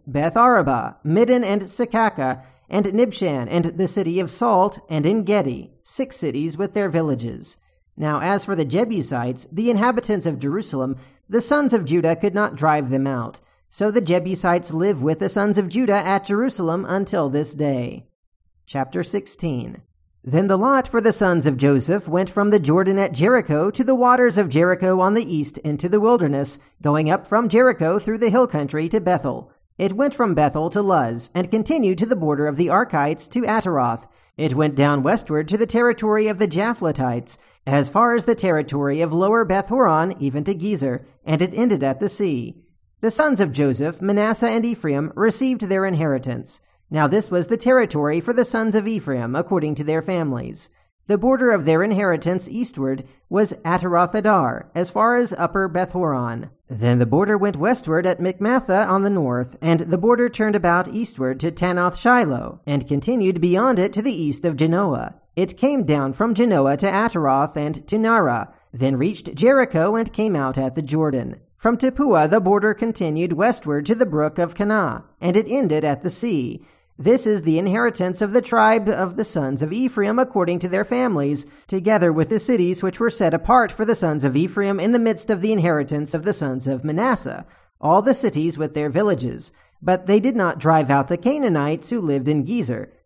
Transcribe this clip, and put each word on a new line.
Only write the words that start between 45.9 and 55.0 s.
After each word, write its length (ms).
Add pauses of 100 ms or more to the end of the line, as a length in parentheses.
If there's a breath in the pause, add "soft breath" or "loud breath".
Now 180
this 220
was 180
the 100
territory 640
for 140
the 120
sons 280
of 140
Ephraim, 480
according 400
to 80
their 180
families. 680 (380)
The 100
border 340
of 120
their 200
inheritance 640
eastward 560 (240 soft breath)
was 240 (100)
Ataroth 500
Adar, 640
as 140
far 260